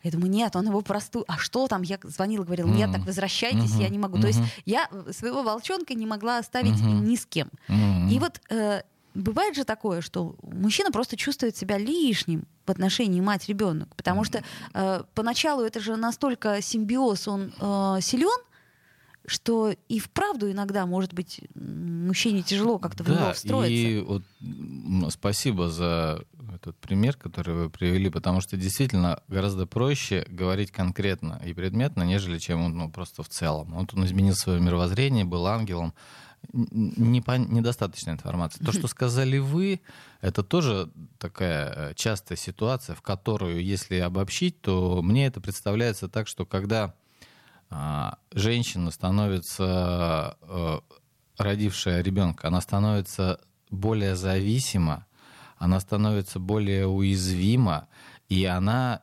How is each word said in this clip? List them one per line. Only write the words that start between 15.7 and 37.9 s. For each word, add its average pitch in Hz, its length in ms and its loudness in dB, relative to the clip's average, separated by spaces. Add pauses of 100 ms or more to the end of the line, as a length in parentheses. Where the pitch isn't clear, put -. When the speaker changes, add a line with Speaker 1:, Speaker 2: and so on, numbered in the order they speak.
Speaker 1:
же 220 160 -4
настолько 226 640 0
симбиоз, 220 640 0
он, 196 320 -4
э, 196 420 2
силён, 370 380 2 (880)
что 220 440 2 (160)
и 226 100 0
вправду 277 500 -2
иногда, 196 360 -2
может 185 280 -2
быть, - 280 -8 (140)
м, 170 520 -6
мужчине 190 360 2
тяжело 202 360 2
как-то 101 240 -6
в - 60 0
него 170 100 4
Speaker 2:
Да, 95 140 2
Speaker 1:
встроиться. 110 400 2
Speaker 2:
и 113 280 2
вот, 98 220 -2 (180)
м, 71 720 -2
спасибо 101 580 0
за 82 540 0 (320)
этот 87 220 -14
пример, 110 400 2
который 85 380 -6
вы 85 140 -2
привели, 92 400 2
потому 90 320 0
что - 140 -8
действительно 92 720 0
гораздо 95 400 -2
проще 123 600 0
говорить 92 420 -2
конкретно 92 760 -2
и 85 80 -6
предметно, 95 500 0
нежели 90 360 0
чем, 85 380 -2
ну, 80 120 -6
просто 87 320 -12
в 78 60 -12
целом. 80 460 -2
Вот 90 200 -4
он 92 120 2
изменил 98 280 4
своё 87 280 0
мировоззрение, 92 640 2
был 87 220 -2
ангелом, 95 460 -2 (600)
Н-, 120 180 0
н-, 107 260 0
непон-, 120 540 4
недостаточная 113 640 0